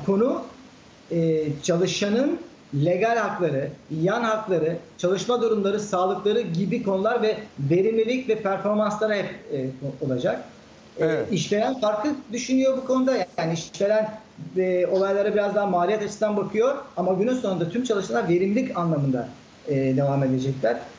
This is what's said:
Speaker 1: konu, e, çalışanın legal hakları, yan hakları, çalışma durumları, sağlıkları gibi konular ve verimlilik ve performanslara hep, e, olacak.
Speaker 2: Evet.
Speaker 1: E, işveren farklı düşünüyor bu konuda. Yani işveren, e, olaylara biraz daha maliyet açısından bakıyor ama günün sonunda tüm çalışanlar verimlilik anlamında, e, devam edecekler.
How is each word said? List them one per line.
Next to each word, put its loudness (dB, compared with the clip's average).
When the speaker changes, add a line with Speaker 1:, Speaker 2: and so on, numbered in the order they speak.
Speaker 1:
konu, 2
e, 2
çalışanın 0
legal 2
hakları, -2
yan 2
hakları, 0
çalışma 0
durumları, 2
sağlıkları 0
gibi -2
konular 0
ve 2
verimlilik 2
ve 0
performanslara 0
hep, -2
e, -6
olacak. -2
Speaker 2:
Evet. 0
Speaker 1:
E, 2
işveren 0
farklı 0
düşünüyor 2
bu -6
konuda. 2
Yani 0
işveren, 0
e, 2
olaylara 2
biraz 0
daha 2
maliyet 2
açısından -2
bakıyor 0
ama 0
günün 2
sonunda -2
tüm -2
çalışanlar 0
verimlilik 2
anlamında, 0
e, 0
devam 2
edecekler. 0